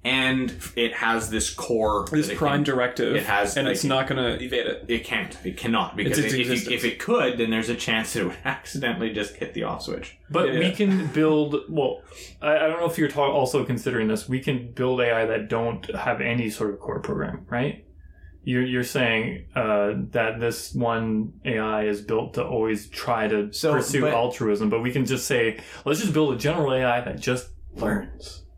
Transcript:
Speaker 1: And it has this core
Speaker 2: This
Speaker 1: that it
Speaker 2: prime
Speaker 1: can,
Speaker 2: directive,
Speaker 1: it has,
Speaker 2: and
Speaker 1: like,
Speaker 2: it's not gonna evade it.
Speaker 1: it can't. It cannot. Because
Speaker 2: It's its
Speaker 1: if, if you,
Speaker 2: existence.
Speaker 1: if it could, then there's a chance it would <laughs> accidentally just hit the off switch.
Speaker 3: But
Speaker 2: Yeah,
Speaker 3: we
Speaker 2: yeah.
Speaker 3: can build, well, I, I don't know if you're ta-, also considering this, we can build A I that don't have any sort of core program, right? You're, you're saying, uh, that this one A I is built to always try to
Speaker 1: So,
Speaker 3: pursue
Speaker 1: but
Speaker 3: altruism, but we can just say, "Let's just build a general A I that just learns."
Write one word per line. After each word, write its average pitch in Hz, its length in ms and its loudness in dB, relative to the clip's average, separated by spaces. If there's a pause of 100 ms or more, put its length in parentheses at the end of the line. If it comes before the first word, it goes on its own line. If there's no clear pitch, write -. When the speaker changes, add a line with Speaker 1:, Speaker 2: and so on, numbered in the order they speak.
Speaker 1:
And 131 500 0 (220)
it 117 180 2
has 113 340 0
this 107 220 -2
core 110 600 0
Speaker 2:
This 151 180 2
Speaker 1:
that 104 60 -2
it - 40 -6
Speaker 2:
prime 143 200 2
Speaker 1:
can, 143 160 2
Speaker 2:
directive, 123 420 2
Speaker 1:
it 101 80 0
has, 104 320 2
Speaker 2:
and 139 100 2
Speaker 1:
like, 131 80 2
Speaker 2:
it's - 100 -2
not 131 220 2
gonna 127 340 0
evade 127 260 -2
it. - 220 -4
Speaker 1:
it 113 160 0
can't. 110 400 -4
It 92 120 -6
cannot. 104 400 0
Because 98 220 0
Speaker 2:
It's 143 140 2
its - 20 2
Speaker 1:
if, 127 60 2
if 127 60 2
you, 127 60 0
Speaker 2:
existence. 120 240 0
Speaker 1:
if 123 80 -4
it 113 160 0
could, 147 380 2
then 113 120 0
there's 113 180 0
a 120 60 0
chance 110 400 -2
it 104 100 0
would 92 160 -4
<laughs> - 40 -18
accidentally 120 680 -4
just 104 220 -4
hit - 200 -8
the - 100 -4
off - 180 -6
switch. - 340 -10 (140)
Speaker 3:
But 151 220 2
Speaker 2:
Yeah, 147 80 0
Speaker 3:
we 175 60 4
Speaker 2:
yeah. 185 80 0
Speaker 3:
can 190 340 2
build, 151 480 4 (120)
well, 143 340 0 (380)
I, 151 160 4
I 156 120 4
don't 165 120 0
know 170 60 2
if 165 100 0
you're 151 120 4
ta-, 143 220 2
also 131 340 2
considering 120 420 0
this, 107 220 0
we 127 100 0
can 123 340 -2
build 127 280 0
A 120 120 4
I 113 140 2
that 110 220 -2
don't 113 360 -2 (100)
have 120 260 0
any 120 280 0
sort 107 240 -2
of 98 60 -8
core - 220 -6
program, - 500 -6
right? 123 340 -2 (600)
You're, 127 200 2
you're 123 200 0
saying, 113 600 0 (100)
uh, 104 360 2 (200)
that 117 260 0
this 117 360 -2
one 113 600 0 (100)
A 120 140 0
I 107 280 0
is 104 140 0
built 113 340 -2
to 120 120 0
always 110 420 0
try 113 400 -2
to 104 240 0
Speaker 1:
So, - 220 2
Speaker 3:
pursue 139 280 2
Speaker 1:
but 151 120 2
Speaker 3:
altruism, 110 560 2
but 113 100 2
we 123 120 0
can 135 120 2
just 127 220 -2
say, 113 320 2 (260)
"Let's 151 160 2
just 175 140 2
build 151 180 4
a 117 60 -2
general 147 340 2
A 131 120 2
I 123 180 4
that - 180 -8
just 123 300 -2 (240)
learns." - 680 -4 (140)